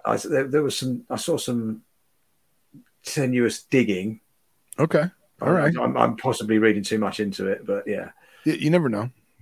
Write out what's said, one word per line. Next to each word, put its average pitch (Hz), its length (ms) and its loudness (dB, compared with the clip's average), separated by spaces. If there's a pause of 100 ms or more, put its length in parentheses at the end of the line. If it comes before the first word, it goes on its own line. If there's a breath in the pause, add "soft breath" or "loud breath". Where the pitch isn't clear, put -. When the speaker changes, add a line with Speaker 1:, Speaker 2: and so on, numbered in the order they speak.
Speaker 1:
I 110 100 0
s-, - 80 -6
there, 135 240 0
there 147 160 2
was 135 140 -2
some, 127 320 -4
I 123 80 -4
saw 160 200 -2
some 113 460 -4 (1200)
tenuous 123 600 0
digging. 107 560 0 (600)
Speaker 2:
Okay. 156 260 2 (360)
All - 80 0
Speaker 1:
I, - 20 4
Speaker 2:
right. 165 280 2
Speaker 1:
I'm, 123 180 0
I'm 117 200 2
possibly 110 400 0
reading 107 260 4
too 110 140 -2
much 101 220 -2
into 98 280 -4
it, 98 180 -4
but 101 220 -4
yeah. 95 240 -6 (340 soft breath)
Speaker 2:
Y-, 156 80 2
you 90 160 -2
never 165 200 4
know. 110 200 -4 (320)